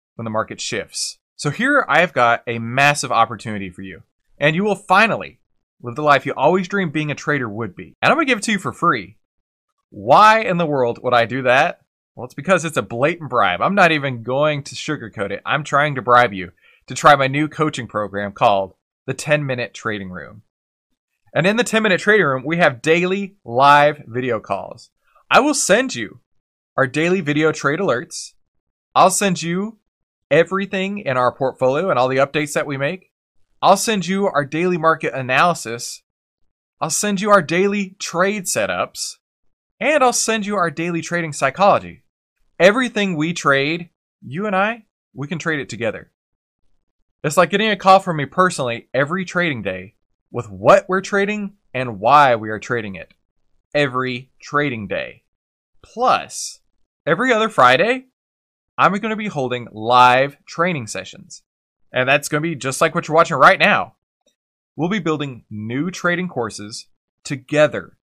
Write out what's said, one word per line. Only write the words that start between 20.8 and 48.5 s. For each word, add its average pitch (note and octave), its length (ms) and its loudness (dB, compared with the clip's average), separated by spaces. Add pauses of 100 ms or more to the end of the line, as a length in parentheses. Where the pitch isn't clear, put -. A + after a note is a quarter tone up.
And D#3+ 120 2
in G#3+ 100 2
the A#3+ 80 2
ten-minute G#3+ 360 2
Trading G#3 260 4
Room, C3 180 0
we E3 140 -4
have C#3+ 240 2
daily F#3 540 0 (100)
live C#3+ 600 4
video A#2 340 -4
calls. - 500 -10 (400)
I D#3 100 8
will C#4 140 2
send B3 400 2
you A2 260 -10 (560)
our C3+ 100 0
daily E3+ 360 -2
video D3 280 0
trade D3+ 300 -2
alerts. D#3+ 540 -4 (600)
I'll E3 160 6
send F#3 320 -2
you F#3+ 360 -6 (520)
everything F#3+ 680 0
in C3+ 140 -4
our B2 160 2
portfolio C3+ 600 -2
and C3+ 80 0
all B2+ 100 2
the C3+ 80 0
updates C#3+ 380 -2
that D#3 100 -2
we C#3+ 140 -8
make. D#3 340 -6 (480)
I'll F3 160 6
send G3 300 -4
you G3 200 -2
our C#3+ 200 -2
daily F3 320 -2
market D#3 340 0
analysis. C3 880 -2 (800)
I'll D3+ 80 -4
send G3+ 320 -2
you G#3+ 80 -2
our G3+ 140 6
daily F#3+ 560 0
trade F#3 460 -2
setups. G2 720 -4 (600)
And C#4 240 2
I'll A#3+ 120 4
send A3 320 -2
you G#3 100 -4
our F3 140 0
daily E3 320 -6
trading E3 320 -6
psychology. C3+ 680 0 (540)
Everything G#3 560 2
we D#3+ 200 -2
trade, D#3 560 -2 (320)
you E3+ 240 -8
and G3+ 100 -2
I, A3 300 -2 (260)
we C#3+ 160 -12
can E3+ 100 -8
trade D#3 220 -6
it A2 80 -10
together. G#2+ 440 -8 (1120)
It's D3 140 -4
like F3 140 2
getting G3+ 180 0
a G#3 80 0
call F#3+ 240 6
from F3+ 160 -4
me C#3+ 80 -2
personally C#3 720 -2